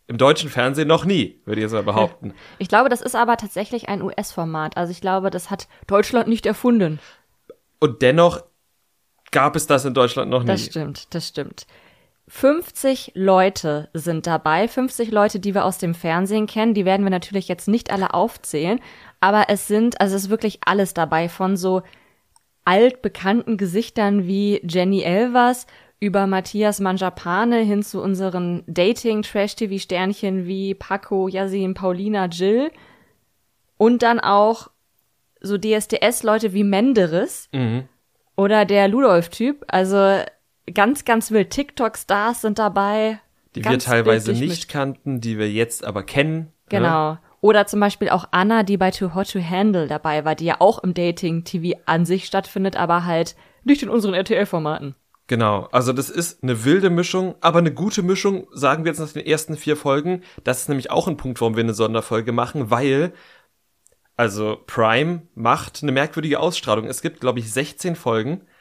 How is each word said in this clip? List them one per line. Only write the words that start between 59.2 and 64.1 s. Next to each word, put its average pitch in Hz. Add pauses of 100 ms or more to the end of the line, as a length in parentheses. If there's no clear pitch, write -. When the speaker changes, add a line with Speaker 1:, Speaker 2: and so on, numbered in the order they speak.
Speaker 1:
ersten 156
vier 147
Folgen. 151 (220)
Das 127
ist -
nämlich 139
auch 170
ein 151
Punkt, 127
warum 117
wir 117
eine 113
Sonderfolge 113
machen, 120
weil, 135 (1040)